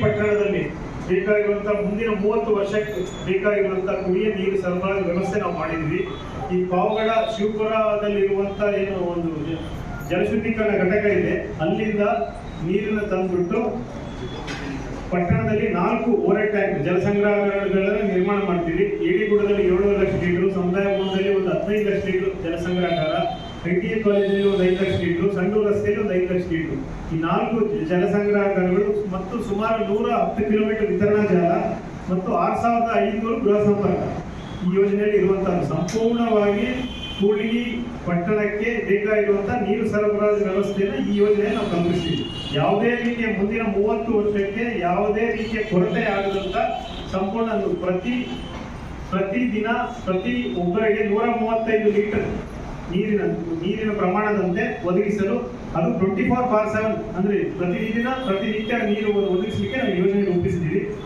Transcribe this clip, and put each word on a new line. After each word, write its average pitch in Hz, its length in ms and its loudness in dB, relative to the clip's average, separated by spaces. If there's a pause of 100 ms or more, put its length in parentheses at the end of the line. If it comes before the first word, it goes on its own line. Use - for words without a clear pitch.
ಪಟ್ಟಣದಲ್ಲಿ 202 640 2 (460)
ಬೇಕಾಗಿರುವಂತ 208 600 2 (160)
ಮುಂದಿನ 214 240 -2 (140)
ಮೂವತ್ತು 220 340 0
ವರ್ಷಕ್ಕೆ 202 340 -2 (360)
ಬೇಕಾಗಿರುವಂತ 190 640 0 (140)
ಕುಡಿಯ 196 240 2 (120)
ನೀರು 190 240 0
ಸರಬರಾಜು 185 460 0
ವ್ಯವಸ್ಥೆ 185 340 0
ನಾವು 175 180 -2
ಮಾಡಿದ್ವಿ. 160 380 -2 (560)
ಈ - 20 2 (160)
ಪಾವಗಡ 214 360 2 (240)
ಶಿವಪುರದಲ್ಲಿರುವಂತ 208 1300 0 (220)
ಏನು 190 160 -2 (140)
ಒಂದು 165 180 -2 (160)
ಜ-, 160 140 -4 (500)
ಜಲಶುದ್ಧೀಕರಣ 214 600 0 (120)
ಘಟಕ 202 220 2 (140)
ಇದೆ, 165 160 2 (300)
ಅಲ್ಲಿಂದ 214 380 0 (640)
ನೀರನ್ನ 208 360 0 (100)
ತಂದ್ಬಿಟ್ಟು 180 480 0 (1500)
ಪಟ್ಟಣದಲ್ಲಿ 214 560 2 (100)
ನಾಲ್ಕು 233 320 0 (160)
ಓವರ್ 208 260 4
ಟ್ಯಾಂಕ್ 196 260 0 (100)
ಜಲಸಂಗ್ರಹಗಳ 202 1000 2 (240)
ನಿರ್ಮಾಣ 190 260 2 (120)
ಮಾಡ್ತೀವಿ. 170 340 0 (240)
ಏಡಿಗೂಡದಲ್ಲಿ 202 640 2
ಏಳುವರೆ 196 300 4
ಲಕ್ಷ - 220 2
ಲೀಟರ್, 175 340 2
ಸಮುದಾಯ 180 280 2 (120)
ಭವನದಲ್ಲಿ 190 400 0
ಒಂದು 185 180 0
ಹದಿನೈದು 208 340 0
ಲಕ್ಷ 196 200 -2
ಲೀಟರ್ 180 260 -2 (100)
ಜಲಸಂಗ್ರಹಕಾರ, 170 680 -2 (540)
ಐ 180 120 0
ಟಿ 220 140 -4
ಐ - 100 0
ಕಾಲೇಜಲ್ಲಿ 196 460 4
ಒಂದು 185 160 2
ಐದು 185 160 2
ಲಕ್ಷ - 200 0
ಲೀಟರ್, 170 360 0
ಸಂಡೂರು 202 320 2
ರಸ್ತೆಯಲ್ಲಿ 208 320 0
ಒಂದು 185 160 0
ಐದು 180 160 0
ಲಕ್ಷ 175 180 0
ಲೀಟರ್. 151 260 -2 (340)
ಈ 156 140 0
ನಾಲ್ಕು 220 300 0 (160)
ಜ-, 160 180 -4
ಜಲಸಂಗ್ರಹಗಳು 202 920 2 (300)
ಮತ್ತು 185 200 -6 (140)
ಸುಮಾರು 220 320 0 (100)
ನೂರ 233 160 0 (140)
ಹತ್ತು - 280 0
ಕಿಲೋಮೀಟರ್ 214 440 2
ವಿತರಣಾ 202 400 2
ಜಾಲ 170 180 4 (640)
ಮತ್ತು 185 180 -2 (140)
ಆರು 220 180 0
ಸಾವಿರದ 233 280 2 (120)
ಐನೂರು 226 420 0
ಗೃಹ 202 140 4 (100)
ಸಂಪರ್ಕ - 320 2 (640)
ಈ 180 140 2
ಯೋಜನೆಯಲ್ಲಿ 208 420 2
ಇರುವಂತಹ 190 380 2 (140)
ಸಂಪೂರ್ಣವಾಗಿ 220 920 2 (520)
ಕೂಡ್ಲಿಗಿ 220 440 2 (420)
ಪಟ್ಟಣಕ್ಕೆ 208 640 0 (200)
ಬೇಕಾಗಿರುವಂತಹ 208 760 2
ನೀರು 214 260 0
ಸರಬರಾಜು 208 560 2
ವ್ಯವಸ್ಥೆಯನ್ನು 196 520 0 (100)
ಈ 208 120 2
ಯೋಜನೆಯಲ್ಲಿ 208 360 4
ನಾವು 208 160 -2
ಕಲ್ಪಿಸ್ತೀವಿ. 175 500 0 (360)
ಯಾವುದೇ 214 320 4 (120)
ರೀತಿಯ 233 240 0 (120)
ಮುಂದಿನ 220 240 0 (120)
ಮೂವತ್ತು 220 440 2
ವರ್ಷಕ್ಕೆ 202 440 0 (220)
ಯಾವುದೇ 208 400 2 (100)
ರೀತಿಯ 220 260 -4 (100)
ಕೊರತೆ 185 320 2 (120)
ಆಗದಂತ 196 400 -2 (580)
ಸಂಪೂರ್ಣ 214 440 -2
ಒಂದು 185 120 -2 (140)
ಪ್ರತಿ, 185 320 -2 (960)
ಪ್ರತಿ 196 300 -2 (140)
ದಿನ 214 120 -2 (400)
ಪ್ರತಿ 196 260 -2 (300)
ಒಬ್ಬರಿಗೆ 208 480 2
ನೂರ 226 160 2 (140)
ಮೂವತ್ತೈದು 220 560 2
ಲೀಟರ್ - 300 0 (640)
ನೀರಿನ, 208 320 0 (380)
ನೀರಿನ 214 300 -2 (100)
ಪ್ರಮಾಣದಂತೆ 196 600 0 (260)
ಒದಗಿಸಲು 196 460 2 (420)
ಅದು 165 120 2 (100)
ಟ್ವೆಂಟಿ 196 300 2
ಫೋರ್ 247 240 2
ಬಾರ್ 214 200 2
ಸೆವೆನ್ 214 240 0 (200)
ಅಂದ್ರೆ 196 200 2 (220)
ಪ್ರತಿದಿನ 220 500 -2 (180)
ಪ್ರತಿನಿತ್ಯ 220 520 -2 (100)
ನೀರು 208 220 0 (240)
ಒದಗಿಸಲಿಕ್ಕೆ 208 480 -2
ನಾವು 185 180 0
ಯೋಜನೆ 196 300 2
ರೂಪಿಸಿದ್ದೀವಿ. 175 500 0 (240)